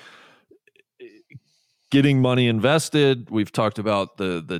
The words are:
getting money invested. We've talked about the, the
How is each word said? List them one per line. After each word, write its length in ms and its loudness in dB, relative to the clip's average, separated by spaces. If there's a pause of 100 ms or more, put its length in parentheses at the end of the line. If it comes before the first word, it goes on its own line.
(1900)
getting 320 4
money 260 2
invested. 840 0
We've 220 -4
talked 280 -2
about 380 -4
the, 280 -4
the 140 -8